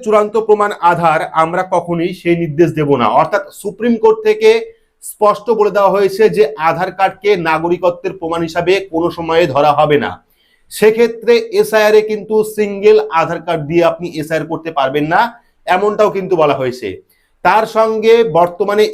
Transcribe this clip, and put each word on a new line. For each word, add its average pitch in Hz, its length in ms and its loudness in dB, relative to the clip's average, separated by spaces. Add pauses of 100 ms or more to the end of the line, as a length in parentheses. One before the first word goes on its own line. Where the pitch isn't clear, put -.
চূড়ান্ত 214 300 2 (120)
প্রমাণ 208 240 2 (200)
আধার 165 300 2 (220)
আমরা 175 200 -2 (120)
কখনোই 175 460 -2
সেই 170 220 0
নির্দেশ 156 260 2 (100)
দেব 147 120 0 (100)
না। 117 60 2 (140)
অর্থাৎ 175 220 0 (180)
সুপ্রিম 220 420 -4
কোর্ট 220 240 4
থেকে 214 240 2 (600)
স্পষ্ট 202 360 -2 (120)
বলে 202 180 0
দেওয়া 196 200 2
হয়েছে 196 260 0 (140)
যে 208 80 4 (240)
আধার 175 300 -2
কার্ডকে 196 320 0 (180)
নাগরিকত্বের 175 720 -2
প্রমাণ 170 260 -6
হিসাবে 170 260 -2 (200)
কোনো 165 240 -2
সময়ে 165 280 0 (100)
ধরা 143 240 2
হবে 147 260 2
না। 92 60 -6 (600)
সেক্ষেত্রে 226 600 2 (280)
এসআইআর 214 400 2
এ - 100 2
কিন্তু 214 240 -6 (220)
সিঙ্গেল 208 400 2 (240)
আধার 165 260 -2
কার্ড 165 240 -4
দিয়ে 170 200 2
আপনি 170 160 -6 (140)
এসআইআর 156 320 -4
করতে 160 260 -10
পারবেন 143 340 0
না, 190 80 2 (460)
এমনটাও 202 500 0
কিন্তু 190 260 -4
বলা 214 180 2
হয়েছে। 123 280 -6 (560)
তার 202 200 2 (120)
সঙ্গে 220 380 2 (240)
বর্তমানে 202 560 0